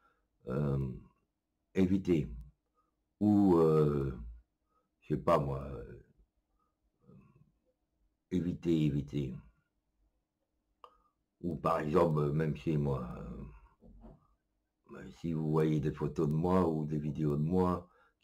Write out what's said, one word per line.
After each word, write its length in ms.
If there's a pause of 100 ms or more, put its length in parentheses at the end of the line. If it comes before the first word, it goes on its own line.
(480)
Euh, 420 (840)
évitez. 600 (840)
Ou, 380
euh, 600 (840)
je 120
sais 60
pas 180
moi, 240
euh, 400 (2250)
évitez, 540
évitez. 500 (2000)
Ou 120
par 240
exemple, 540
même 240
chez 200
moi, 400
euh, 960 (800)
ben, 180 (120)
si 120
vous 200
voyez 260
des 140
photos 340
de 80
moi 340
ou 160
des 140
vidéos 380
de 60
moi 460 (360)